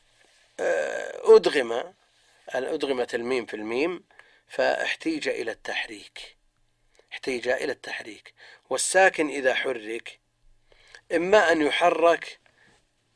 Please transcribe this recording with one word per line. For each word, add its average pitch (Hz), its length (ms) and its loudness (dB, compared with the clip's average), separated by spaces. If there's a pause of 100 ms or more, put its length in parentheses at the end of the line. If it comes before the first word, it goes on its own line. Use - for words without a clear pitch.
(600)
آه، - 760 4
أدغم، 147 360 4 (840)
أن 127 80 -2
أدغمت 135 520 -2
الميم 120 300 -2
في - 80 -12
الميم، 120 500 -4 (440)
فاحتيج 135 800 -2
إلى 113 240 -4
التحريك، - 840 -12 (760)
احتيج 120 360 -6
إلى 131 240 -2
التحريك. - 640 -14 (360)
والساكن 175 600 2
إذا 131 240 0
حرك 117 680 -6 (960)
إما 180 360 4
أن 165 100 2
يحرك 165 760 2 (760)